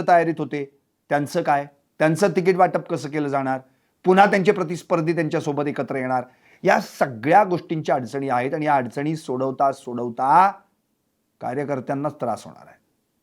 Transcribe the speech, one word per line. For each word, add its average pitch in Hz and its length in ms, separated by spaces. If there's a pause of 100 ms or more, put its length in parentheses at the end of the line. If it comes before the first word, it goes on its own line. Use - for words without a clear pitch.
तयारीत 165 300
होते, 143 420 (300)
त्यांचं 147 320
काय? 143 240 (340)
त्यांचं 160 300
तिकीट 180 260
वाटप 175 340
कसं 156 200
केलं 151 180
जाणार? 135 320 (440)
पुन्हा 185 220
त्यांचे 196 260
प्रतिस्पर्धी 170 600
त्यांच्यासोबत 151 540
एकत्र 135 280
येणार. 127 280 (400)
या 196 160
सगळ्या 156 640
गोष्टींच्या 170 520
अडचणी 135 340
आहेत 127 240
आणि 156 120
या 147 100
अडचणी 143 400
सोडवता 135 560
सोडवता 131 800 (880)
कार्यकर्त्यांनाच 139 720
त्रास 117 300
होणार - 240
आहे. - 120 (440)